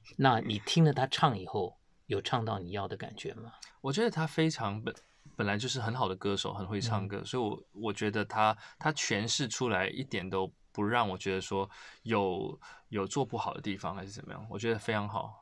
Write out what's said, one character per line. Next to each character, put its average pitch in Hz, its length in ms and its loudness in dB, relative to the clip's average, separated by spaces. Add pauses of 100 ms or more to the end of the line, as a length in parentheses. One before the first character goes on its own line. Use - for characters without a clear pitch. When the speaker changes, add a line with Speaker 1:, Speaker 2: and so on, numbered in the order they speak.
Speaker 1:
<laughs> - 100 -12
Speaker 2:
那 127 220 6
你 104 200 -2
听 - 240 6
了 147 80 8
她 131 140 2
唱 127 320 4
以 92 60 -6
后， 92 340 -4 (280)
有 101 160 0
唱 117 220 0
到 107 140 -2
你 87 120 -8
要 98 180 -2
的 101 80 -6
感 - 180 -12
觉 - 200 -8
吗？ 113 180 -14 (300)
Speaker 1:
我 135 100 0
觉 185 100 2
得 233 80 4
她 160 160 0
非 160 220 2
常 110 340 -2
本-， 117 120 -6 (420)
本 107 100 0
来 101 120 2
就 123 100 -2
是 127 120 -2
很 110 140 -2
好 127 140 2
的 95 60 -2
歌 98 220 0
手， 98 180 -2
很 101 120 -6
会 101 140 -2
唱 107 280 0
歌， 98 100 -6
Speaker 2:
嗯。 104 60 -8
Speaker 1:
所 127 140 -2
以 123 40 2
我， 107 300 -2
我 104 200 -2
觉 107 180 0
得 104 140 0
她， 107 320 4 (220)
她 151 140 0
诠 110 340 0
释 127 220 0
出 123 200 0
来 95 200 2
一 - 160 -4
点 95 240 -4
都 95 240 -2 (180)
不 104 140 -2
让 113 240 4
我 92 100 -4
觉 95 160 0
得 95 60 0
说 98 280 -2 (340)
有， 101 560 2 (300)
有 98 180 -2
做 139 180 0
不 117 120 -4
好 - 180 -2
的 - 60 -8
地 101 160 -4
方 87 200 -6
还 95 80 -8
是 98 60 -12
怎 101 160 -14
么 98 60 -12
样， 104 180 -10
我 - 80 -6
觉 117 140 2
得 110 60 2
非 113 140 -2
常 104 160 0
好， 104 340 -6